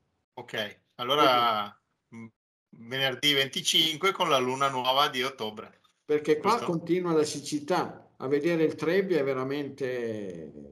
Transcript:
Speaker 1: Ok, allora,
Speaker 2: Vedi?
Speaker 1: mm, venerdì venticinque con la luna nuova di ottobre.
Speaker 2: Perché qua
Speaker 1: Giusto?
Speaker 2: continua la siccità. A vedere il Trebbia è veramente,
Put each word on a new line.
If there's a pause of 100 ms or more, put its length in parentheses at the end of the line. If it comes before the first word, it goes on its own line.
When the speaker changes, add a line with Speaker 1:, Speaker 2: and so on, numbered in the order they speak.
(360)
Speaker 1:
Ok, (140)
allora,
Speaker 2:
Vedi? (640)
Speaker 1:
mm, (600)
venerdì
venticinque
con
la
luna
nuova
di
ottobre. (220)
Speaker 2:
Perché
qua
Speaker 1:
Giusto?
Speaker 2:
continua
la
siccità.
A
vedere
il
Trebbia
è
veramente, (200)